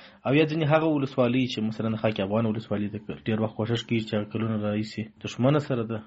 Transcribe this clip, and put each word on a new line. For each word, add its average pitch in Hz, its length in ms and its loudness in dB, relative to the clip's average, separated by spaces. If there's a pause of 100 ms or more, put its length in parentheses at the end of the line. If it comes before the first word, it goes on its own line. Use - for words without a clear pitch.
(240)
او 120 100 2
یا 156 120 6
ځینې 156 200 -2
هغه 156 220 4
ولسوالۍ 131 580 2
چې 120 160 -4
مثلاً 110 400 -2
خاک 107 180 0
افغان 104 260 2
ولسوالي 107 420 -2
ده، 104 100 -8 (280)
ډېر 110 140 0
وخت 107 160 -2
کوشش 113 260 -2
کوي 117 180 -2
چې 110 140 -6
هغه 107 180 0
کلونه 110 240 -2
راهیسې 107 460 -2 (180)
دښمنه 139 380 2
سره 127 240 -2
ده، 110 240 -4